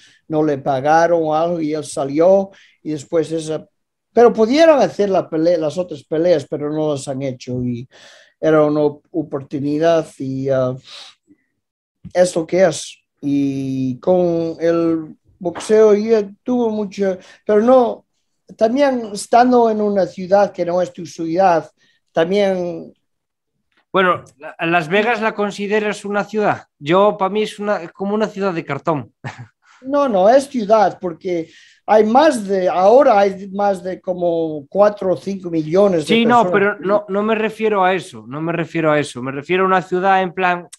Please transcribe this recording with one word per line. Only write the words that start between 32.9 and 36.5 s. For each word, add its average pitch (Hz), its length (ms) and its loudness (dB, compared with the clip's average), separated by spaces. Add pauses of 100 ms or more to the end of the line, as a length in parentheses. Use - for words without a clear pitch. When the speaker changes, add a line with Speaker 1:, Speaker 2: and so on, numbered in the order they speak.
Speaker 1:
hay 196 320 0
más 196 320 -2
de 180 180 -10
como 165 720 -4
cuatro 196 440 2
o 160 40 -6
cinco 185 320 -10
millones 165 560 2
de 214 120 0
Speaker 2:
Sí, 233 60 2
no, 233 200 4
Speaker 1:
personas. 202 340 0